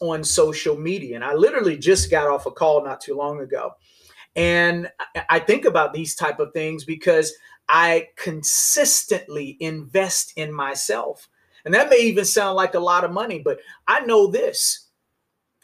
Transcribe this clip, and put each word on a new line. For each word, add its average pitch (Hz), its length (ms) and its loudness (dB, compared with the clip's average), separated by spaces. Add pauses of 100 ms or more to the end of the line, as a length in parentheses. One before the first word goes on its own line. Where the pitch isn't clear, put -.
on 160 240 -4
social 156 520 0
media. 156 380 -6
And 117 100 -10
I 135 100 -4
literally 202 420 2
just 175 340 2
got 151 180 2
off 139 180 -2
a 127 40 -6
call 151 340 2
not 131 160 -10
too 139 140 -8
long 147 260 -6
ago. 131 320 -8 (600)
And 175 560 0 (240)
I, 165 160 -8
I 165 80 4
think 202 260 2
about 165 280 2
these 156 220 -8
type 151 260 -4
of 147 120 -4
things 156 320 -6
because 160 480 0 (360)
I 165 480 4
consistently 156 1400 -2
invest 160 760 -4
in 151 160 -8
myself. 139 760 -6 (360)
And 160 100 -4
that 285 160 4
may 247 100 8
even 208 240 2
sound 196 320 0
like 190 180 0
a 175 60 2
lot 175 240 2
of 170 80 -4
money, 202 260 -4
but 147 220 -4 (260)
I 220 140 2
know 226 260 4
this. - 640 -2 (760)